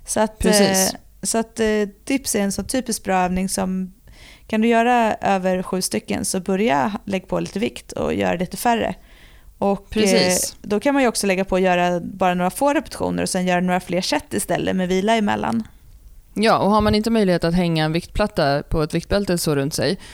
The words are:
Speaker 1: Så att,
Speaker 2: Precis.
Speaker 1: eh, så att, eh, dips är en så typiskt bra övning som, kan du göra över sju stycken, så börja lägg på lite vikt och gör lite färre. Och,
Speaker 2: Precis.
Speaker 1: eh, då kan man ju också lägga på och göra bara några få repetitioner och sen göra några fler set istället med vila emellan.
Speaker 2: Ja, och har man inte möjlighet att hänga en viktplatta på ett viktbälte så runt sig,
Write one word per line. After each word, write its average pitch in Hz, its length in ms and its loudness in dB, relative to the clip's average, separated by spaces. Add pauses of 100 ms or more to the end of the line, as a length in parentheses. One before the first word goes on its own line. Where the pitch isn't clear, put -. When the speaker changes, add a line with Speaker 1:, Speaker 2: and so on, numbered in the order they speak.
Speaker 1:
Så - 140 -2
att, 220 180 -2
Speaker 2:
Precis. 196 560 2
Speaker 1:
eh, - 40 -16 (240)
så - 160 -2
att, 226 220 -6
eh, 220 60 2 (380)
dips 269 300 -2
är 208 60 0
en 196 120 0
så 196 100 -6
typiskt 240 420 -4
bra 190 120 0
övning 185 320 0
som, 185 440 -4 (540)
kan 220 140 -2
du 226 80 4
göra 233 460 4
över 185 480 0
sju 185 200 -4
stycken, - 420 -4
så 190 160 -2
börja 196 520 0 (120)
lägg 190 240 -6
på 175 120 -2
lite 170 180 -6
vikt - 340 -6
och - 220 -2
gör 185 240 0
lite 180 180 -6
färre. 226 380 0 (640)
Och, 202 320 -2
Speaker 2:
Precis. 185 600 2
Speaker 1:
eh, - 40 -20 (120)
då 208 120 0
kan 277 140 0
man 277 80 4
ju 240 60 4
också - 180 -2
lägga 190 180 2
på - 100 -4
och 185 60 4
göra 175 400 2
bara 180 340 0
några 180 160 0
få 285 240 0
repetitioner 180 480 -4
och 180 60 -2
sen 180 180 -2
göra 180 140 2
några 180 200 0
fler 175 200 -4
set - 340 -4
istället 180 420 -2
med 185 120 -2
vila 190 260 2
emellan. 214 480 0 (720)
Speaker 2:
Ja, 202 240 4
och 170 120 2
har 214 100 4
man 214 140 2
inte 214 160 0
möjlighet 185 340 2
att 170 100 2
hänga 170 300 2
en 156 80 0
viktplatta 156 680 0
på 165 200 -2
ett 156 120 -4
viktbälte 196 440 0
så 151 180 0
runt 139 180 -2
sig, 147 240 0 (160)